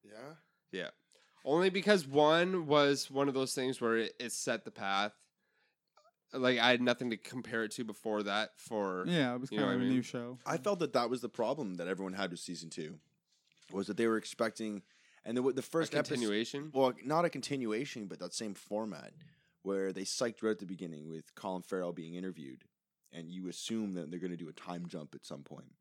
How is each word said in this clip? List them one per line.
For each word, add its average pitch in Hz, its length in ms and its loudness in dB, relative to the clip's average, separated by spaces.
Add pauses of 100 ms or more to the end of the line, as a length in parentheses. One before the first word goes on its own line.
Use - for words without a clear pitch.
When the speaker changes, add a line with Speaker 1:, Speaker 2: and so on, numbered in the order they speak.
Speaker 1:
Yeah? 113 280 -14 (380)
Speaker 2:
Yeah. 90 180 -4 (540)
Only 175 260 6
because 190 380 4
one 160 600 6
was 143 420 6
one 139 180 4
of 135 60 2
those 131 220 0
things 131 260 0
where 113 160 4
it, 110 220 0
it 120 120 -6
set 117 320 -2
the - 80 -12
path. 101 420 0 (1200)
Like, 127 260 4
I 117 100 8
had 123 120 8
nothing 123 280 2
to 110 80 -2
compare 117 480 -4
it 110 60 -6
to 131 120 -6
before 107 400 -2
that 101 340 0
for, 95 480 -2
Speaker 3:
Yeah, 147 300 2
it 127 60 -6
was 135 100 -8
Speaker 2:
you - 60 -2
know - 80 4
Speaker 3:
kind - 60 2
Speaker 2:
what - 60 2
Speaker 3:
of - 40 2
Speaker 2:
I - 20 0
Speaker 3:
a 123 40 2
Speaker 2:
mean? 131 100 2
Speaker 3:
new 127 60 2
show. 123 420 -8
Speaker 1:
I 151 120 -2
felt 202 220 0
that 147 140 -2
that 120 160 4
was 123 100 0
the 120 80 -8
problem 117 480 -2
that 85 140 -6
everyone 95 240 -2
had 95 180 -2
with 85 80 -10
season 85 300 -10
two, 80 300 -10 (760)
was 98 140 -4
that 98 100 -4
they 117 100 4
were 113 100 4
expecting, 107 640 -4 (440)
and 117 100 -4
the, 127 60 2 (100)
the 127 100 -2
first 160 320 -2
Speaker 2:
A 143 40 2
Speaker 1:
episode 147 160 0
Speaker 2:
continuation? 120 600 -2
Speaker 1:
well, 127 200 4 (100)
not 156 220 2
a 165 40 2
continuation, 123 760 -4
but 87 140 -10
that 87 140 -10
same 107 200 -6
format 95 580 -6 (520)
where 95 280 0
they 95 120 -6
psyched 117 380 -4
you 110 60 0
out 110 40 2
at 107 80 -2
the 101 60 -10
beginning 82 440 -10
with 80 260 -12
Colin 92 280 -6
Farrell 90 280 -4
being 82 240 -10
interviewed, 82 480 -10 (480)
and 82 180 -12
you 92 200 -8
assume 104 460 -4
that 80 140 -6
they're 87 100 -8
gonna 87 180 -6
do 85 100 -10
a 80 60 -14
time 87 340 -10
jump 78 280 -10
at - 100 -18
some 71 180 -12
point 71 380 -18